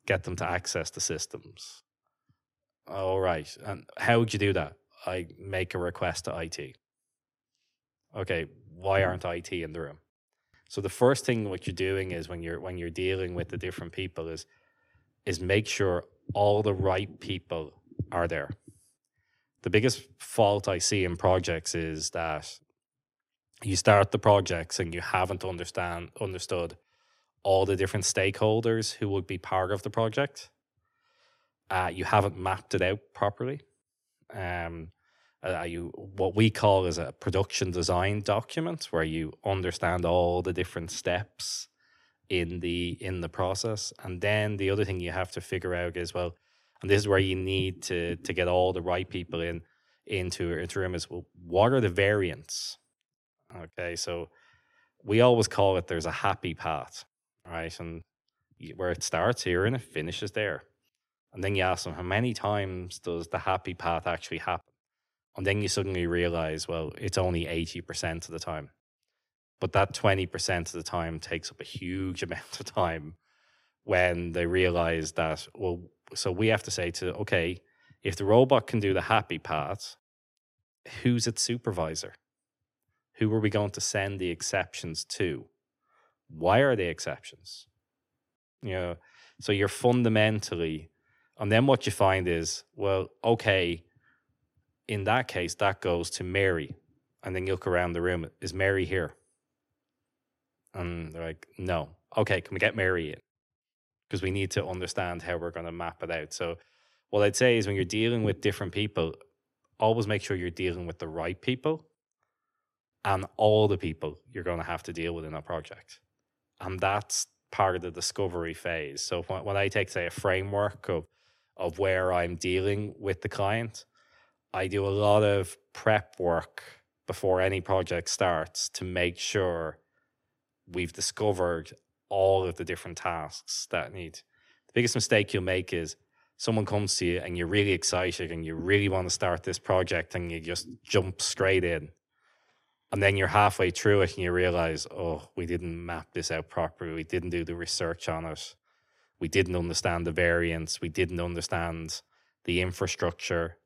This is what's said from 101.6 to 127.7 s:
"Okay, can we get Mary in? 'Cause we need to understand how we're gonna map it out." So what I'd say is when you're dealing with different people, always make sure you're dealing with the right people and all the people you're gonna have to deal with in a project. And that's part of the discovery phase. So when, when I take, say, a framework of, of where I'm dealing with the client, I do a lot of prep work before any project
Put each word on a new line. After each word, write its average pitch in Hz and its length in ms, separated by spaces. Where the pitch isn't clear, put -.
"Okay, 101 240
can - 140
we 90 40
get 98 160
Mary 90 360
in? - 100
'Cause 92 120
we 95 100
need 98 200
to 90 140
understand 90 560
how 87 160
we're 85 140
gonna 85 200
map 85 320
it 85 80
out." 78 220
So 85 240
what 104 140
I'd 101 120
say 123 220
is 101 100
when 101 80
you're 95 100
dealing 110 380
with 101 180
different 98 320
people, 90 420
always 110 280
make 104 160
sure 101 120
you're 90 140
dealing 87 380
with 82 120
the 85 80
right 82 320
people 151 480
and 95 200
all 107 320
the 98 100
people 78 440
you're 90 120
gonna 85 200
have 85 200
to 87 100
deal 82 200
with 80 120
in 78 80
a 78 80
project. - 580
And 92 180
that's 98 480
part 95 240
of 87 60
the 87 100
discovery 85 640
phase. 80 480
So 87 220
when, 92 200
when 98 140
I 98 100
take, 98 220
say, 87 160
a 85 60
framework 101 800
of, 80 160
of 87 220
where 92 340
I'm 87 220
dealing 98 640
with 98 240
the 104 80
client, 113 560
I 95 140
do 98 180
a 98 40
lot 104 340
of 101 340
prep - 460
work 85 440
before 92 340
any 95 180
project 90 500